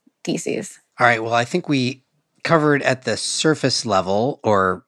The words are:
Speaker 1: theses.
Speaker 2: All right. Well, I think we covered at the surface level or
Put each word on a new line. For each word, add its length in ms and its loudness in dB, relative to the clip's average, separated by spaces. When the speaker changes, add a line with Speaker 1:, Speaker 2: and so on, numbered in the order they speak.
Speaker 1:
theses. 560 -8
Speaker 2:
All 80 4
right. 160 2
Well, 120 -4
I 100 2
think 240 -6
we 340 -2
covered 400 2
at 220 0
the 120 -2
surface 680 -2
level 580 0
or 460 0